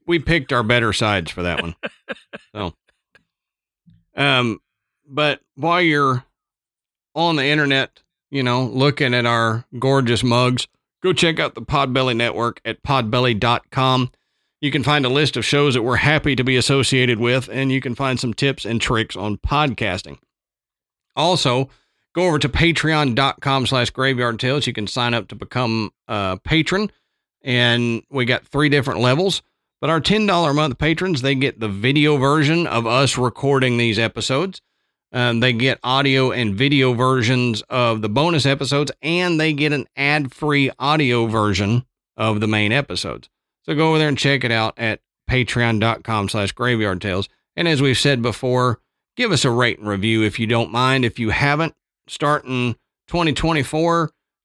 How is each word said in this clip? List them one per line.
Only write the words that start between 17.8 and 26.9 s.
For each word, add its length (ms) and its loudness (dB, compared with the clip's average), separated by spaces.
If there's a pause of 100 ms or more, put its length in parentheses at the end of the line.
can 140 -6
find 240 -2
some 140 -4
tips 300 -2
and 160 -4
tricks 360 -2
on 220 -6
podcasting. 840 -2 (960)
Also, 520 0 (460)
go 140 2
over 100 2
to 100 0
patreon 680 2
dot 260 0
com 240 0
slash 240 0
graveyard 500 -2
tales. 280 -2
You 60 -4
can 120 -6
sign 300 -2
up 140 -4
to 60 -16
become 560 -4 (160)
a 360 -4
patron, 480 -2 (500)